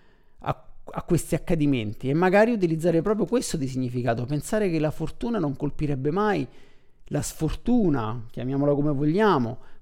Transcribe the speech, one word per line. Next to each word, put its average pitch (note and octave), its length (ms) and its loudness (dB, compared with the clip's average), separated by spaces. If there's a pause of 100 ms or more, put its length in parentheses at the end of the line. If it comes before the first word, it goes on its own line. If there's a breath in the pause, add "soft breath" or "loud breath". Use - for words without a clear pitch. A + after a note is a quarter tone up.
(380 soft breath)
a, - 320 -6 (140)
a - 180 -10
questi - 340 0
accadimenti C3+ 720 0
e C#3 60 0
magari F#3 360 6
utilizzare E3 520 2
proprio G#3 240 0
questo A#3+ 300 -2
di C3+ 120 -2
significato, B2 560 -2
pensare F3+ 440 -2
che D#3+ 120 0
la D3+ 100 0
fortuna A3 480 -4
non C#3+ 160 0
colpirebbe C#3+ 560 -2
mai, F#3 360 0 (640 soft breath)
la - 120 -2
sfortuna, C#3+ 1080 0
chiamiamola C#3 440 0
come D3 180 2
vogliamo, D3+ 680 2 (240 soft breath)